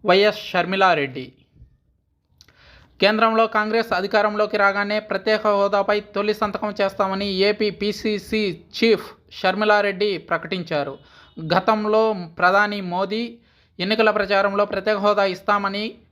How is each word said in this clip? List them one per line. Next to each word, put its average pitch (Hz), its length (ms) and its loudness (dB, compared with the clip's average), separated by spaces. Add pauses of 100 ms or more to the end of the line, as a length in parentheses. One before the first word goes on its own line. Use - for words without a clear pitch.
వైఎస్ 202 440 2
షర్మిలారెడ్డి. 170 840 0 (1700)
కేంద్రంలో 220 460 2
కాంగ్రెస్ 220 460 -2
అధికారంలోకి 208 640 0
రాగానే 202 420 0
ప్రత్యేక 214 480 -2
హోదాపై 202 520 2
తొలి 208 340 -4
సంతకం 208 480 -4
చేస్తామని 196 440 -2
ఏపీ 202 440 0
పీసీసీ 202 920 -4 (220)
చీఫ్ 226 280 2 (200)
షర్మిలారెడ్డి 202 880 0
ప్రకటించారు. 160 800 -6 (600)
గతంలో 214 580 2 (220)
ప్రధాని 202 440 2
మోదీ 196 560 -4 (420)
ఎన్నికల 214 320 2
ప్రచారంలో 196 540 0
ప్రత్యేక 202 320 -2
హోదా 202 260 2
ఇస్తామని 202 680 -2 (200)